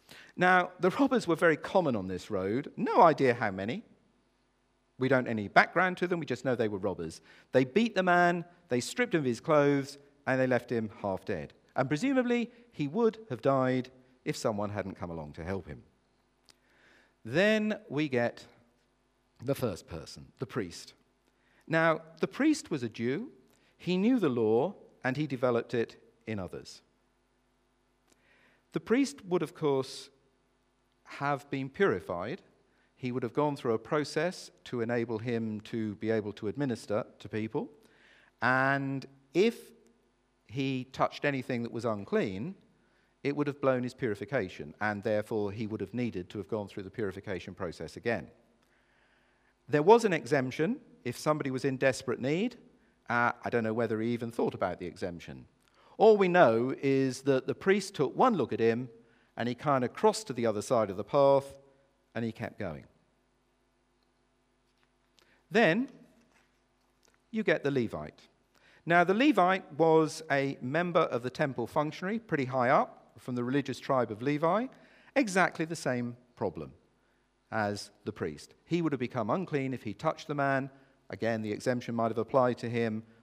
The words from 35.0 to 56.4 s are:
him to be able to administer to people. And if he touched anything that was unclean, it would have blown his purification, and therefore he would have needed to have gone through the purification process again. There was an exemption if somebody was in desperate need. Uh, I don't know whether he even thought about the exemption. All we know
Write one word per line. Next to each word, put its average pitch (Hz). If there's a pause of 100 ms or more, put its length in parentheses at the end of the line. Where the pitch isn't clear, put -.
him 113
to 110
be 110
able 107
to -
administer 113 (140)
to -
people. 113 (720)
And 135 (280)
if 220 (720)
he 135
touched -
anything 131
that 117
was 113
unclean, 113 (680)
it 143
would 143
have 139
blown 131
his 123
purification, 101
and 104
therefore 107
he 107
would 104
have 98
needed 107
to -
have 95
gone 104
through 101
the 95
purification 98
process 82
again. 101 (1400)
There 147
was 226
an 190
exemption 143 (280)
if 120
somebody 147
was 131
in 135
desperate 131
need. 170 (540)
Uh, 120 (120)
I 101
don't 117
know 110
whether 110
he 117
even 117
thought -
about 90
the 90
exemption. 80 (520)
All 214
we 196
know 131